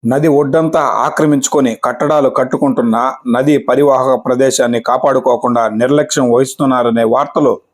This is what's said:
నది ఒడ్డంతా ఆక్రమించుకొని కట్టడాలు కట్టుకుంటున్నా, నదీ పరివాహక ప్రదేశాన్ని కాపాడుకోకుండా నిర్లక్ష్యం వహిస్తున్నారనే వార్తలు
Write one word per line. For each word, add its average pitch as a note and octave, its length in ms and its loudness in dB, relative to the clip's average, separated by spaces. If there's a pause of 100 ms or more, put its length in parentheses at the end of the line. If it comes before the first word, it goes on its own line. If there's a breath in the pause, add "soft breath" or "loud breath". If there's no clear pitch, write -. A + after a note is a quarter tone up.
(120)
నది D3 180 0 (100)
ఒడ్డంతా D#3 440 0 (220)
ఆక్రమించుకొని D3 640 0 (140)
కట్టడాలు C#3 440 0 (100)
కట్టుకుంటున్నా, B2 640 0 (320)
నదీ C#3 220 2 (120)
పరివాహక C3 440 2 (140)
ప్రదేశాన్ని B2 540 0 (100)
కాపాడుకోకుండా B2 760 0 (160)
నిర్లక్ష్యం C#3+ 540 0
వహిస్తున్నారనే B2+ 720 0 (100)
వార్తలు C#3+ 380 0 (200)